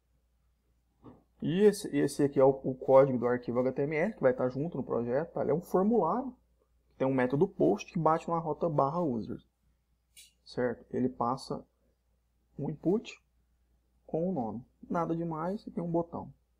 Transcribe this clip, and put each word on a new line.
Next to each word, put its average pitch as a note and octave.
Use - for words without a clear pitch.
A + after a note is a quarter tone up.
E F3
esse, G3+
esse D3
aqui C#3+
é C3
o, C#3
o C3+
código C3+
do A#2+
arquivo B2
H B2+
T C#3+
M D3+
L, G3
que -
vai C3
estar B2+
junto D3
no B2
projeto, B2
tá? -
Ele -
é C#3
um F3
formulário, G#3+
tem C3
um C3+
método C3
post F#3+
que F3+
bate D#3+
numa E3+
rota D#3+
barra C#3+
user, A#2+
certo? B2
Ele B2
passa B2+
um D3
input F#3
com E3+
o -
nome, A#2
nada E3
demais, E3+
e -
tem E3+
um E3+
botão. D#3+